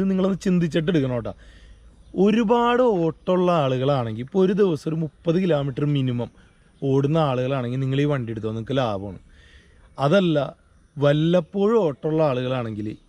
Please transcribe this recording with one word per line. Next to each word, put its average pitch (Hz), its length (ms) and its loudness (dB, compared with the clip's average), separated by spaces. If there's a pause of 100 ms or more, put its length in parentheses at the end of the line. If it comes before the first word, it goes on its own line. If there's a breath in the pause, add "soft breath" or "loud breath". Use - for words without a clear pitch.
നിങ്ങളൊന്ന് 190 360 0
ചിന്തിച്ചിട്ട് 175 480 0
എടുക്കണം 131 240 0
കേട്ടോ. 107 160 -6 (920 soft breath)
ഒരുപാട് 240 580 2 (200)
ഓട്ടമുള്ള 180 460 0 (140)
ആളുകളാണെങ്കിൽ, 127 640 -2
ഇപ്പോൾ 190 180 -2
ഒരു 214 160 2
ദിവസം 175 300 0
ഒരു 156 120 -4
മുപ്പത് 160 400 -2
കിലോമീറ്റർ 143 420 0 (100)
മിനിമം 127 360 -2 (580 soft breath)
ഓടുന്ന 139 280 2 (120)
ആളുകളാണെങ്കിൽ 127 560 -2
നിങ്ങൾ 135 180 0
ഈ 147 80 2
വണ്ടി 123 220 -4
എടുത്തോ, 110 220 -6
നിങ്ങൾക്ക് 113 260 -6
ലാഭമാണ്. 101 380 -6 (840 soft breath)
അതല്ല, 170 320 2 (680)
വല്ലപ്പോഴും 175 840 2
ഓട്ടമുള്ള 156 340 -2 (100)
ആളുകളാണെങ്കിൽ 123 560 -4 (220)